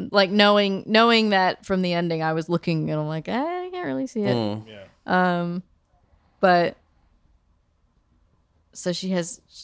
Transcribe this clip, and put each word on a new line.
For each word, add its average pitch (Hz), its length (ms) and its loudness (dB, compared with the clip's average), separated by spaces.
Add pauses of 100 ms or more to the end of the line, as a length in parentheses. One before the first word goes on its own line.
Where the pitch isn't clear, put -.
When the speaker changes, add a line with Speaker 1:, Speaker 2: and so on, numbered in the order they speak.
(120)
Speaker 1:
like, 196 200 4
knowing, 208 540 4
knowing 220 440 4
that 185 360 0
from 185 160 0
the 175 120 -2
ending, 170 280 -2
I 160 120 0
was 160 160 -4
looking 160 420 -2
and 156 80 -2
I'm 151 80 -4
like, 156 220 -6
"I 349 420 -4
can't 359 140 -8
really 269 220 -4
see 208 160 -6
it." 123 120 0
Speaker 2:
Mm. 110 320 -4
Speaker 3:
Yeah. - 160 -18 (580)
Speaker 1:
Um, 175 220 -6 (760)
but 175 360 4 (2000)
so - 180 -6
she 185 200 -6
has, 175 280 -4 (240)